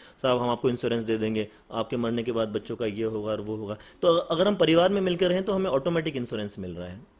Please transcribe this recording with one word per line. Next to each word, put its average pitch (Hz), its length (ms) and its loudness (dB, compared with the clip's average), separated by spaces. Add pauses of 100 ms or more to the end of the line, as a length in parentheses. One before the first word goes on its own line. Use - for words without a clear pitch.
(220)
"साहब, 127 160 4
हम 120 100 0
आपको 120 220 2
इंश्योरेंस 117 340 -2
दे 110 140 0
देंगे, 107 300 -2 (240)
आपके 113 240 -4
मरने 117 260 -2
के 117 100 -4
बाद 113 160 0
बच्चों 107 280 -6
का 117 100 -4
ये 107 180 -4
होगा 107 280 -4
और 104 80 -4
वो 107 160 -6
होगा।" 104 200 -8 (260)
तो 175 60 6
अ-, 170 220 4
अगर 175 180 2
हम 208 60 2
परिवार 170 340 6
में 196 120 2
मिलकर 180 280 2
रहें, 180 140 0
तो 196 100 -2
हमें 190 180 0
ऑटोमेटिक 156 460 0
इंश्योरेंस 110 420 -6
मिल 92 120 -8
रहा 87 180 -10
है। 95 120 -14 (200)